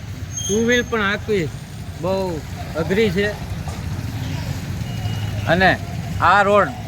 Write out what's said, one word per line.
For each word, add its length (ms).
ટુ 180
વ્હીલ 160
પણ 180
હાંકવી 480
બહુ 380
અઘરી 340
છે. 180
અને 300
આ 220
રોડ 260